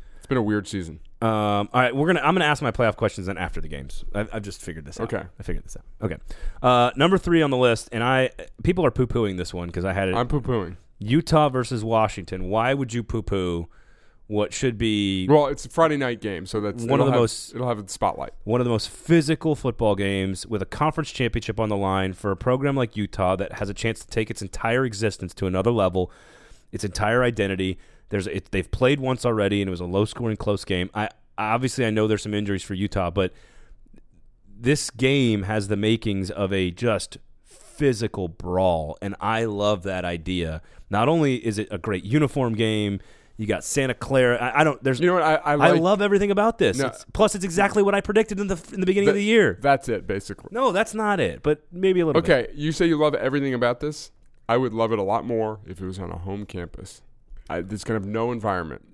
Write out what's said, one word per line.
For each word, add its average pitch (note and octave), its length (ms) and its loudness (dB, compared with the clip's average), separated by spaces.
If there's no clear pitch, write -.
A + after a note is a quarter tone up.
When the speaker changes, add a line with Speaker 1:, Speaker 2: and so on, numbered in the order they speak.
Speaker 1:
it's - 100 -18
been C3 100 0
a A#2+ 60 2
weird G#2 240 0
season. E2 320 -8
Speaker 2:
Um, A2+ 100 2
all B2 80 4
right, B2 140 2
we're C#3+ 100 2
gonna, E3+ 140 2
I'm D3+ 160 4
gonna F3 100 2
ask D3 160 2
my C3 100 0
playoff A2+ 240 2
questions G2+ 300 -2
then F#2 140 -6
after E2+ 200 -4
the D#2+ 80 -4
games. C#2 460 -8
I've, G#2+ 180 -4
I've A2 120 -6
just G2 180 -12
figured D#2+ 240 -12
this C#2 140 -12
out. A2 120 -6
Speaker 1:
Okay. F#2+ 140 -6
Speaker 2:
I G2+ 40 -14
figured D#2+ 220 -4
this - 100 -14
out. - 80 -16
Okay. E2+ 120 -4
Uh, B2 340 4
number F3 220 4
three E3+ 240 2
on D3 80 2
the C3 80 0
list, A#2+ 340 2
and A#2 120 -2
I, C3 260 2
people F3 220 2
are A#2+ 60 4
poo-pooing A#2 460 0
this F2 140 -6
one F2 200 -8
'cause F2 140 -4
I F#2+ 80 -2
had F#2+ 160 0
it. F#2 60 0
Speaker 1:
I'm B2+ 120 0
poo-pooing. A#2 500 -2
Speaker 2:
Utah D3+ 500 4
versus B2 340 -2
Washington. G2+ 640 0
Why A#2 260 2
would A2+ 180 -4
you A#2+ 80 -2
poo-poo F#2 680 -2
what G#2 260 -2
should A#2+ 240 -2
be G2+ 500 0
Speaker 1:
Well, C#3+ 200 6
it's D3 180 -8
a - 40 -16
Friday D#3+ 280 2
night B2 240 -4
game, F#2+ 240 -6
so G#2+ 160 -4
that's, G#2 220 -4
Speaker 2:
One C3+ 160 4
of C#3 60 4
Speaker 1:
it'll - 20 -
Speaker 2:
the C3+ 60 4
Speaker 1:
have, B2 80 4
Speaker 2:
most - 340 -2
Speaker 1:
it'll B2 140 -4
have G#2+ 140 -4
the - 80 -14
spotlight. - 420 -2
Speaker 2:
one A#2+ 180 0
of B2 40 0
the A#2+ 60 0
most A2 180 0
physical D#3+ 640 2
football A2 400 0
games G2 500 -2
with G#2 160 -4
a F#2+ 60 -6
conference - 440 -2
championship A2+ 480 -2
on A2 100 0
the G#2 80 0
line F#2+ 360 0
for G2+ 160 -4
a F#2+ 80 0
program C3+ 380 0
like B2 200 -2
Utah G2 420 0
that F#2+ 160 -6
has G2+ 160 -6
a G2+ 40 -8
chance A2 280 -4
to - 60 -20
take A2 220 -2
its A2 140 -10
entire A#2 420 -2
existence G2+ 500 -4
to G2 120 -2
another F#2+ 240 0
level, F#2 400 2
its - 100 0
entire G#2+ 400 2
identity. G2 560 0
There's, G2 180 -2
it, F2 240 -6
they've F#2+ 180 -2
played C3+ 300 2
once B2+ 260 -2
already, G2+ 360 2
and G2 60 -2
it F#2+ 40 -4
was F2 100 -6
a F2+ 40 -6
low-scoring, G#2+ 520 -2
close G2+ 280 -2
game. F2+ 280 -2
I, G#2+ 160 -4
obviously, A#2+ 480 0
I A2 40 2
know G#2+ 180 4
there's G#2+ 160 0
some G#2 100 -4
injuries G2+ 300 -2
for G2+ 100 -8
Utah, F#2 360 -2
but F#2 240 0
this C3 320 0
game B2 520 2
has G#2 260 -2
the G#2+ 80 0
makings G2+ 540 0
of F#2+ 220 -2
a F#2 180 0
just G#2+ 460 -4
physical A2 800 -2
brawl, F2 720 0
and G2 200 -6
I A2 240 0
love G#2 380 0
that F#2 220 -4
idea. E2+ 560 -4
Not G#2+ 200 2
only D3+ 260 2
is A2 120 -2
it G#2+ 140 -4
a G2+ 60 -4
great F#2 280 -6
uniform B2+ 500 2
game, G#2+ 440 0
you A2 60 -4
got G2+ 180 -2
Santa C3+ 300 0
Clara. B2 440 2
I, B2 240 2
I - 20 6
don't, C#3+ 200 0
there's, C3 160 0
Speaker 1:
You E3+ 80 2
know F3 60 4
what? F3 100 2
I, D#3 120 4
I D3+ 160 0
Speaker 2:
I D3 40 4
Speaker 1:
like E3 260 6
Speaker 2:
love F#3+ 200 4
everything G3+ 300 2
about G3+ 260 2
this. A2+ 220 2
Speaker 1:
No. C3+ 80 0
Speaker 2:
It's, - 260 -12
plus, G#3 220 4
it's F#3+ 100 -4
exactly G3 380 2
what G3+ 100 4
I G3 80 2
predicted G3+ 380 0
in G3+ 80 -2
the, F#3 120 -2
in F#3+ 60 -6
the F#3 80 0
beginning G3+ 220 4
of G3+ 60 6
Speaker 1:
That, G3+ 40 0
Speaker 2:
the G3+ 60 0
year. G#3 360 4
Speaker 1:
that's C#3 280 2
it, F2+ 180 -4
basically. G2+ 440 -6
Speaker 2:
No, A#3+ 200 2
that's G3+ 240 0
not G#3 240 0
it, F#2 240 -2
but D3 280 0
maybe F#3 280 2
a E3 80 4
little D3+ 140 4
bit. F3 100 4
Speaker 1:
Okay, B2 240 2
you D3+ 160 -2
say E3+ 160 4
you D#3 100 4
love D3+ 160 4
everything C#3 400 0
about A#2+ 260 2
this. D3 320 -8
I A#2 80 4
would B2+ 160 0
love A2+ 180 2
it A2+ 60 2
a G2+ 60 0
lot G2 200 0
more A2 440 -2
if F#2 140 -14
it F#2 40 -6
was F#2 140 -8
on F2 100 -8
a E2+ 80 -8
home G2 300 -8
campus. - 560 -12
I, F2 100 -4
it's F#2+ 240 -6
gonna A2 160 -2
have G2 80 -6
no A2+ 240 -2
environment. F#2 520 -4